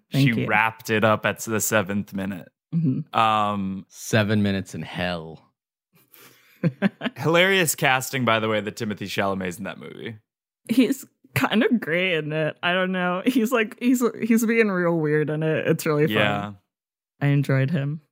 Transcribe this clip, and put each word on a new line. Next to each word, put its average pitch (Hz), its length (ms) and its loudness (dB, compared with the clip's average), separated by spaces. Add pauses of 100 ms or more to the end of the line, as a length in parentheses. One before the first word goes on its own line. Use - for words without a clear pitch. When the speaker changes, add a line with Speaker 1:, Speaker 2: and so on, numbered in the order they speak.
(120)
Speaker 1:
Thank 139 240 2
Speaker 2:
she 120 60 -2
Speaker 1:
you. 110 60 -4
Speaker 2:
wrapped 107 440 0
it 107 120 2
up 110 220 2
at 104 140 -2
the 110 200 -4
seventh 101 540 -2
minute. 95 360 -8 (240)
Speaker 1:
Mm-hmm. 156 460 -2
Speaker 2:
Um, 104 720 0
Speaker 3:
Seven 107 540 0
minutes 98 320 -2
in 80 80 -8
hell. 82 680 -8 (1080)
Speaker 1:
<laughs> - 560 -2
Speaker 2:
hilarious 170 580 4
casting, 131 480 0
by 113 160 4
the 110 80 0
way, 107 140 0
that 101 140 -6
Timothée 104 320 -6
Chalamet's 95 500 -2
in 95 60 -12
that 90 160 -10
movie. 104 380 -14 (520)
Speaker 1:
He's 240 360 2 (280)
kind 226 300 2
of 254 160 2
great 180 380 -2
in 151 140 -6
it. 156 300 -2
I 175 120 0
don't 185 180 0
know. 180 340 -2
He's 247 260 2
like, 226 280 0
he's, 247 240 2 (180)
he's 226 240 4
being 226 240 2
real 175 300 0
weird 151 320 0
in 151 100 -4
it. 156 260 0
It's 160 200 0
really 151 180 2
fun. 113 100 2
Speaker 2:
Yeah. 104 360 0 (680)
Speaker 1:
I 143 80 0
enjoyed 139 440 2
him. 147 300 -4 (100)